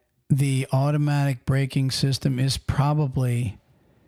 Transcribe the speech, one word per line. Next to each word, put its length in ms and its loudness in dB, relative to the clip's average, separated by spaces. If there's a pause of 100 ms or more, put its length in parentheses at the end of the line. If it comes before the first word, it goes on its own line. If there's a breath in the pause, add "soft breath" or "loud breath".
(280)
the 440 2
automatic 720 0
braking 460 0
system 480 -2
is 200 0
probably 1000 0 (500 soft breath)